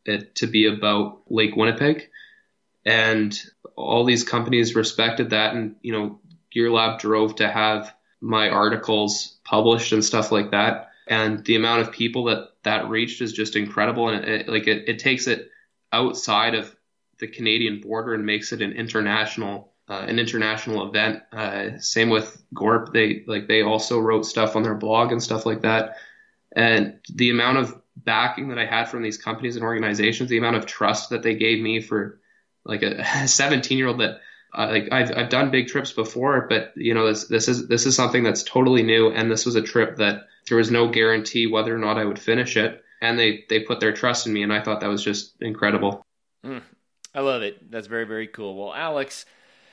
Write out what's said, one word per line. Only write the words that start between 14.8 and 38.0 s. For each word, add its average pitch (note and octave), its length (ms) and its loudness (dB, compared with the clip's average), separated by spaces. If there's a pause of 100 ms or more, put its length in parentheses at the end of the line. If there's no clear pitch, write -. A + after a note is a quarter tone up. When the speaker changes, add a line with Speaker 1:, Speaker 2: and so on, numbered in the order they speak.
Speaker 1:
it A2+ 100 -4
takes C3 280 0
it A#2 240 -2 (420)
outside A2+ 640 0
of G#2+ 200 -6 (440)
the A#2 80 -10
Canadian A2 540 -2
border A2 340 -6
and G#2+ 100 -4
makes G#2 280 -4
it A2 100 -6
an G2 100 -4
international, G#2+ 1000 -4 (160)
uh, G2 180 -10
an B2 120 -2
international A2 720 -4
event. G#2+ 340 0 (100)
Uh, G2+ 460 -6
same A2+ 320 0
with A2 320 0 (120)
Gorp. A2+ 380 0
They, A2 340 2
like, G#2+ 220 -6
they A2 140 4
also A2 360 0
wrote A2 280 2
stuff A2 300 0
on A2 60 2
their A2+ 120 0
blog A2 380 2
and A#2 100 -2
stuff A2 240 -4
like G#2+ 160 0
that. A2 340 0 (580)
And A2 440 2 (140)
the A#2+ 180 2
amount A#2+ 280 2
of A#2+ 220 -2 (160)
backing B2 520 0
that A#2+ 100 -6
I A2+ 80 -2
had A2+ 220 -2
from A#2+ 140 -8
these G#2+ 160 -6
companies A#2 380 -6
and A2+ 80 -4
organizations, A2 680 0
the A#2 80 2
amount A#2+ 180 2
of G#2+ 100 -2
trust - 440 -2
that A#2 120 -4
they A2+ 120 0
gave A2 280 2
me A2 180 -2
for, G#2 400 -6 (440)
like, G#2 180 -4
a - 220 -2
<laughs> C#3 220 -2
seventeen-year-old C3 720 2
that, - 200 -2 (320)
uh, A2 180 -2
like, G#2+ 220 0
I've, C3 240 0
I've A#2+ 120 -2
done C3+ 220 2
big C3 180 0
trips C3 240 -4
before, B2 560 0
but, A2 280 0
you A#2 160 0
know, A2+ 140 4
this, G#2+ 220 0
this A2+ 200 2
is, B2 200 -2
this A#2+ 180 2
is C3 80 4
something B2 280 2